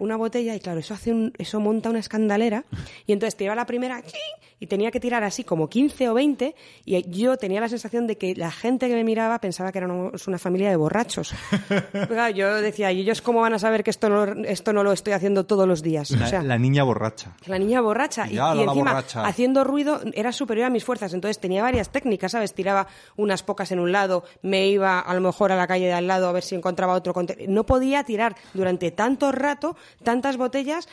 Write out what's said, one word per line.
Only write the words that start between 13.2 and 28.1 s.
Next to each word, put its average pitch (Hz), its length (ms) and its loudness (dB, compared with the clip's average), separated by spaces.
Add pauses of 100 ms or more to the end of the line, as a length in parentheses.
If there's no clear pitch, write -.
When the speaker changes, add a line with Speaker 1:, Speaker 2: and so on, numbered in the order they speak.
Speaker 1:
cómo 233 200 2
van 226 120 4
a 214 60 0
saber 220 260 2
que 220 60 0
esto 214 180 0
no, 208 160 4 (200)
esto 214 280 -2
no 208 100 4
lo 202 100 4
estoy 202 200 0
haciendo 196 320 2
todos 190 240 4
los 165 140 2
días?". 156 300 -2
Speaker 3:
La, 117 120 4
Speaker 1:
O 117 40 0
sea, 185 140 0
Speaker 3:
la 131 140 2
niña 135 280 4
borracha. 107 480 -2 (140)
Speaker 1:
la 190 120 -4
niña 220 220 2
borracha. 233 460 0
Y, - 100 -8
Speaker 3:
Ya, 147 180 2
Speaker 1:
y - 40 2
Speaker 3:
la 214 60 4
Speaker 1:
encima, 139 280 2
Speaker 3:
borracha. 131 340 -2
Speaker 1:
haciendo 262 380 2
ruido, 285 360 0 (140)
era 233 180 -2
superior 233 340 -2
a 254 40 0
mis 233 140 -2
fuerzas. 208 300 -4
Entonces 196 260 -4
tenía 190 220 -2
varias 247 280 0
técnicas, 208 420 -2
¿sabes? 220 220 -4
Tiraba 196 320 0 (300)
unas 202 260 0
pocas 190 300 -4
en 180 80 0
un 175 120 2
lado, 190 320 2 (160)
me 190 280 2
iba 190 320 2
a 180 140 -4
lo 185 60 2
mejor 185 320 2
a 190 40 2
la 180 100 2
calle 185 200 2
de 180 60 2
al 175 140 0
lado 185 220 2
a 175 40 0
ver 180 120 0
si - 100 -8
encontraba 180 400 0
otro 180 180 -2
conte-, 180 360 -4
no 214 180 2
podía 269 380 2
tirar 226 320 -2 (180)